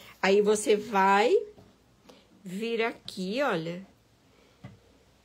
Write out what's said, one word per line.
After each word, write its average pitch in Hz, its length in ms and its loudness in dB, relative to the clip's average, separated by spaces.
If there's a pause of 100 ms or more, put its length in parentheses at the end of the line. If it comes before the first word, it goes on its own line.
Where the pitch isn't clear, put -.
(220)
Aí, 196 200 4
você 208 340 2
vai 202 600 2 (1080)
vir 220 400 -6
aqui, 226 580 -6
olha, 180 460 -4 (1400)